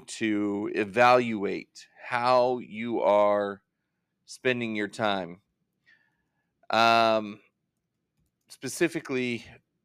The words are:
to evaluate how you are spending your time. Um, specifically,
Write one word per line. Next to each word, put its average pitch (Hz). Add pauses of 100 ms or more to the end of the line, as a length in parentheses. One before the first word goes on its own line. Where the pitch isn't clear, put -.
to 104
evaluate 107 (120)
how 123
you 107
are 104 (640)
spending 120
your 107
time. 98 (1300)
Um, 113 (1080)
specifically, 131 (400)